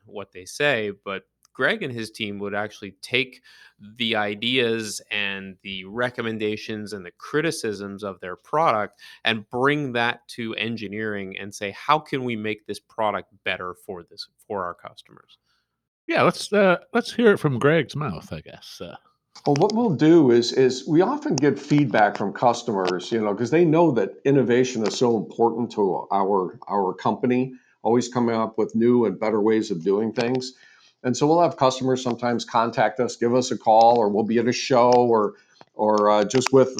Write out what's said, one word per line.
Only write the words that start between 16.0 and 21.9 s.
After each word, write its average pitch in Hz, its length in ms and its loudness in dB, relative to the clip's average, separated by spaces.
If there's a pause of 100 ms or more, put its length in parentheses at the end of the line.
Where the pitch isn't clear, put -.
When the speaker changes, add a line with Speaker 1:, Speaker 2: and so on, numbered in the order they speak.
Speaker 2:
Yeah, 330 160 0
let's, - 320 0
uh, 190 240 4 (160)
let's 240 180 -2
hear 233 200 4
it - 80 2
from 139 180 -2
Greg's 143 380 2
mouth, 143 360 -8
I 78 100 -10
guess. - 380 -20
Uh, 87 160 -14 (500)
Speaker 3:
Well, 143 140 2
what 208 140 2
we'll 220 220 0
do 151 360 6
is, 117 200 4
is 127 340 0
we 170 160 2
often 240 340 0
get 143 220 2
feedback 113 600 2